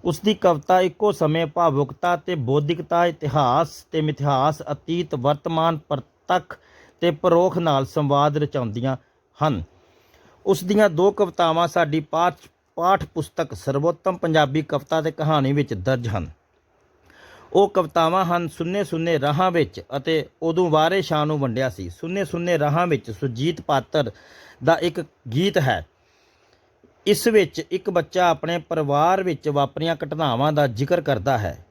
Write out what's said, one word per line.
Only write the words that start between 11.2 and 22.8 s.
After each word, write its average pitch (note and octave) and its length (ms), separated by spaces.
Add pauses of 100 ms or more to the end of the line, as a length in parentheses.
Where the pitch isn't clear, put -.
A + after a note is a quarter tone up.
ਸਾਡੀ D#3+ 320
ਪਾਠ, E3 360 (400)
ਪਾਠ F#3 300
ਪੁਸਤਕ - 480
ਸਰਵੋਤਮ D#3+ 640
ਪੰਜਾਬੀ D#3 440
ਕਵਿਤਾ D#3 400
ਤੇ D#3 100
ਕਹਾਣੀ D3 420
ਵਿੱਚ C#3+ 200
ਦਰਜ A#2+ 340
ਹਨ। F#2+ 220 (1200)
ਉਹ G3 160
ਕਵਿਤਾਵਾਂ F3 560
ਹਨ F3 220
ਸੁੰਨੇ F3+ 360
ਸੁੰਨੇ E3 360
ਰਾਹਾਂ D3+ 320
ਵਿੱਚ D#3+ 300 (160)
ਅਤੇ D#3 280 (180)
ਉਦੋਂ E3 260
ਵਾਰੇ D#3+ 320
ਸ਼ਾਹ D3+ 240
ਨੂੰ D3+ 140
ਵੰਡਿਆ C3 300
ਸੀ। F#2 200
ਸੁੰਨੇ F3+ 360
ਸੁੰਨੇ E3+ 340
ਰਾਹਾਂ D3+ 280